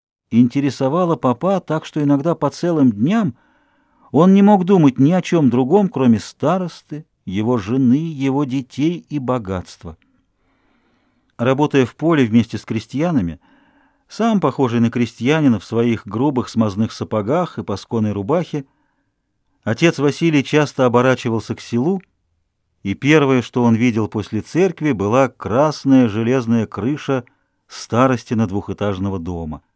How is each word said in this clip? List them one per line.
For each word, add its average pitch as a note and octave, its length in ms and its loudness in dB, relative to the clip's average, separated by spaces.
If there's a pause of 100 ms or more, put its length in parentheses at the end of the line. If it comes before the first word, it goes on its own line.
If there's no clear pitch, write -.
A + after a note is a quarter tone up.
(300)
интересовало C#3 840 0
попа E3+ 420 0
так, D#3 260 -4
что - 180 -6
иногда C#3+ 340 2
по C#3+ 140 -2
целым D#3 420 2
дням D3 420 0 (760)
он F3+ 240 6
не G3+ 80 6
мог G3 220 6
думать E3+ 340 4
ни C#3 140 4
о F#3 100 0
чём D#3 280 2
другом, C#3 380 2
кроме B2 300 2
старосты, D#3+ 880 -6 (180)
его A#2 340 -2
жены, C3 540 0
его C3+ 320 -2
детей C#3 640 -4
и D3 100 -6
богатства. G2 800 -6 (1400)
Работая C3+ 500 2
в - 80 -8
поле D3+ 300 2
вместе A2 340 0
с - 60 -18
крестьянами, A2+ 760 -4 (680)
сам A3 320 -2
похожий B2+ 400 0
на A#2 100 2
крестьянина B2 680 0
в - 40 -18
своих A#2 420 -2
грубых B2 420 -2
смазных G#2+ 440 -2
сапогах B2+ 640 -4
и G#2+ 40 -6
пасконной G#2+ 500 -4
рубахе, C#3 520 -4 (960)
отец D#3 360 0
Василий C#3+ 440 0
часто C#3+ 440 0
оборачивался A#2+ 680 0
к - 60 -14
селу, D#3+ 420 -2 (800)
и G2 120 -4
первое, C3+ 480 2
что B2 200 -4
он A#2 120 4
видел A2 340 0
после G#2+ 320 -6
церкви, D3+ 520 -2
была A2+ 360 2
красная C3 800 2
железная A2+ 580 0
крыша C3 580 -4 (440)
старостина A#2 800 0
двухэтажного G2 720 -4
дома. E2 440 -10 (140)